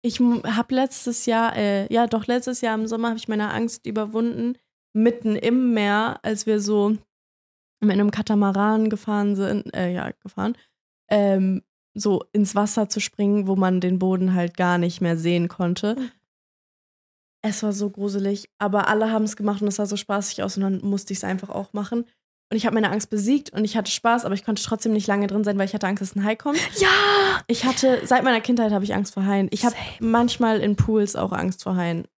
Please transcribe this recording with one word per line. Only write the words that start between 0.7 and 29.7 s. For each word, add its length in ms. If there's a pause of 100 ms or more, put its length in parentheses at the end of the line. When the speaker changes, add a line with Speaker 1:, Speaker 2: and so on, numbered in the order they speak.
Speaker 1:
letztes 540
Jahr, 300
äh, 380
ja 140
doch, 200
letztes 340
Jahr 140
im 120
Sommer 220
hab 80
ich 100
meine 260
Angst 320
überwunden, 720 (360)
mitten 420
im 380
Meer, 500
als 220
wir 160
so 360 (880)
mit 100
einem 180
Katamaran 760
gefahren 460
sind, 400
äh, 180
ja, 180 (120)
gefahren, 320 (540)
ähm, 520 (320)
so 380
ins 240
Wasser 340
zu 100
springen, 480
wo 80
man 260
den 180
Boden 360
halt 220
gar 200
nicht 240
mehr 160
sehen 300
konnte. 480
Speaker 2:
Mhm. 160 (1300)
Speaker 1:
Es 200
war 80
so 180
gruselig, 680
aber 300
alle 240
haben's 240
gemacht 260
und 60
es 80
sah 100
so 100
spaßig 480
aus 140
und 60
dann 180
musste 320
ich's 100
einfach 260
auch 240
machen. 260 (500)
Und 60
ich 100
hab 80
meine 180
Angst 180
besiegt 420
und 140
ich 120
hatte 140
Spaß, 340
aber 80
ich 100
konnte 200
trotzdem 300
nicht 140
lange 200
drin 160
sein, 140
weil 80
ich 80
hatte 140
Angst, 140
dass 140
ein 80
Hai 120
kommt. 220 (220)
Speaker 2:
Ja! 80 (600)
Speaker 1:
Ich 180
hatte, 400
seit 180
meiner 180
Kindheit 300
hab 120
ich 120
Angst 180
vor 120
Haien. 260
Ich 140
hab 80